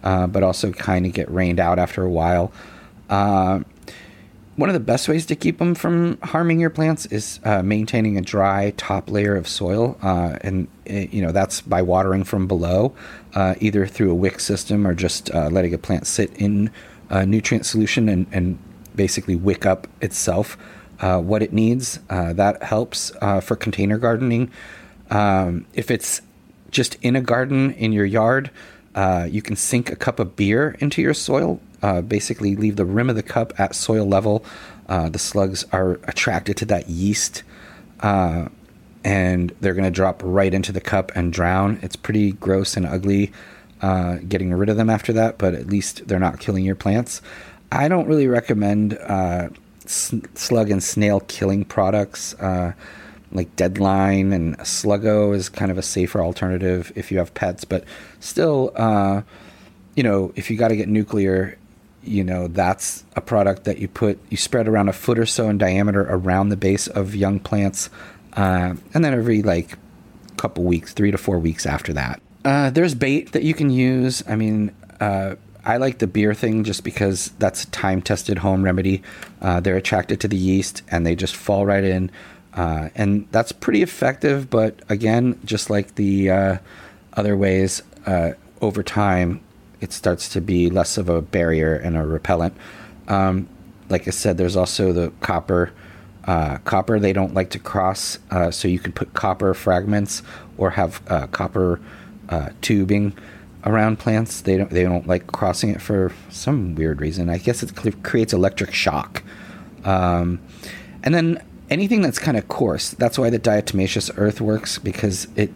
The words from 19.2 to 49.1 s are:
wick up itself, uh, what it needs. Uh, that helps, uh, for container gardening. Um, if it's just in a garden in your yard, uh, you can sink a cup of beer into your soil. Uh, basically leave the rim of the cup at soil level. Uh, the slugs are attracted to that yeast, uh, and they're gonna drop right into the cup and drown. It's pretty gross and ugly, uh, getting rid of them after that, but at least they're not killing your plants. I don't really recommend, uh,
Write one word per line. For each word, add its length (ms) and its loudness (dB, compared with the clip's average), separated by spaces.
wick 280 0
up 240 2
itself, 560 -2
uh, 180 2
what 240 0
it 100 -4
needs. 460 0
Uh, 240 -2
that 300 2
helps, 480 -4
uh, 180 2
for 160 -2
container 440 0
gardening. 500 0
Um, 640 2
if 160 -2
it's 320 -4
just 320 0
in 120 2
a 60 2
garden 520 0
in 200 0
your 120 4
yard, 440 2
uh, 340 0
you 140 -4
can 120 -6
sink 360 -2
a 40 -8
cup 240 -4
of 160 -2
beer 440 2
into 200 0
your 140 2
soil. 460 0
Uh, 180 2
basically 540 -2
leave 200 0
the 80 0
rim 240 0
of 80 0
the 60 -4
cup 380 -4
at 160 0
soil 280 0
level. 400 2
Uh, 200 0
the 100 -6
slugs 520 -2
are 340 2
attracted 520 -2
to 80 -4
that 240 -2
yeast, 540 -2
uh, 480 0
and 580 2
they're 140 0
gonna 160 2
drop 340 0
right 300 2
into 160 -2
the 100 -4
cup 320 -2
and 180 0
drown. 520 2
It's 120 -10
pretty 360 0
gross 440 0
and 120 0
ugly, 440 0
uh, 360 0
getting 280 0
rid 140 2
of 80 2
them 120 2
after 240 0
that, 240 2
but 160 2
at 140 -6
least 400 -2
they're 120 2
not 200 0
killing 260 -2
your 80 0
plants. 480 -2
I 160 0
don't 200 2
really 200 4
recommend, 760 2
uh, 440 0